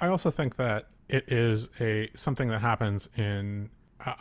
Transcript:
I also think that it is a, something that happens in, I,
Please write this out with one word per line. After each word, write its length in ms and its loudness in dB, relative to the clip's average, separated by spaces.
I 80 2
also 220 2
think 260 -2
that 320 0
it 220 0
is 380 2
a, 340 0
something 340 -2
that 120 0
happens 560 0
in, 540 -2
I, 200 -6